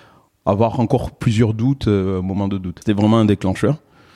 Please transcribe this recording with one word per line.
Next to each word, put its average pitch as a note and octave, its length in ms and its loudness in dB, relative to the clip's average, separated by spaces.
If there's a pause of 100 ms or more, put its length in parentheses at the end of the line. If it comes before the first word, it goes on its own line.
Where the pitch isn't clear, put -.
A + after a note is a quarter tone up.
(460)
avoir G#2 340 0
encore A#2 320 0
plusieurs A2 420 0
doutes, A#2+ 360 -2
euh, F#2+ 300 0
au - 20 -4
moment G2 260 -4
de G2 100 -4
doute. F#2 220 -10
C'était A2 140 -2
vraiment G#2 260 4
un A2 60 4
déclencheur. G2+ 500 0 (400)